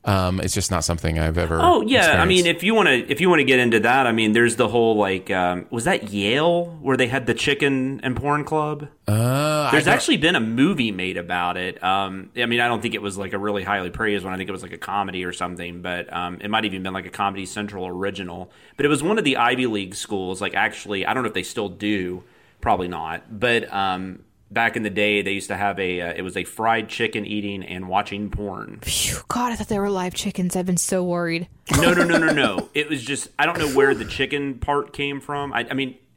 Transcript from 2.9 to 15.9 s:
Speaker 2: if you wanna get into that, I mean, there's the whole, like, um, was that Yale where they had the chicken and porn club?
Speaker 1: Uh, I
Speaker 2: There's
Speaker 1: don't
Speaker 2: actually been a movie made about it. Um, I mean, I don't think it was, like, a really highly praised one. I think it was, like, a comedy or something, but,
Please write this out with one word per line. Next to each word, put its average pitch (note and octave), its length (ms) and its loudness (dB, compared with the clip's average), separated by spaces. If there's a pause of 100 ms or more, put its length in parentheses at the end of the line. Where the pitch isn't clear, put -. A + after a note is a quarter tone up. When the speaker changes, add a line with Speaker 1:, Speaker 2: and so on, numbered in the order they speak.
Speaker 2:
if C3+ 140 -2
you F#3 80 6
wanna D#3 140 6
get C3 160 6
into A2+ 220 6
that, B2+ 260 4
I A#2 40 4
mean, A2 220 4
there's A#2 240 4
the B2 100 4
whole, A2+ 280 4
like, F#2+ 340 2
um, F2+ 400 0
was A#2 160 -4
that E3 260 0
Yale D3 540 2 (160)
where C3 160 2
they B2+ 100 4
had B2+ 200 0
the A#2 80 2
chicken C#3 680 0
and C3 140 -2
porn C#3+ 260 0
club? D3+ 440 -2 (200)
Speaker 1:
Uh, G#2 60 0
I C#3 580 2
Speaker 2:
There's D3 140 4
Speaker 1:
don't F#3+ 80 6
Speaker 2:
actually C4 240 2
been E3 180 4
a C#3 40 2
movie A#2+ 520 2
made F#2 260 -4
about F2 380 -2
it. F2+ 280 -6
Um, F#2+ 520 -2
I A#2 120 0
mean, A#2+ 140 2
I A#2+ 60 4
don't A2+ 140 0
think A2 140 -2
it G2+ 60 -6
was, G2 160 -6
like, F#2+ 160 -6
a G2+ 40 -4
really G2+ 260 -2
highly F#2 280 -2
praised G2+ 340 -2
one. F#2 80 -6
I F#2 40 -6
think F#2 120 -6
it G2 40 -6
was, F2+ 100 -10
like, F2+ 100 -14
a E2 60 -14
comedy F#2+ 440 -4
or F2+ 100 -6
something, F2 500 -8
but, F2+ 280 -6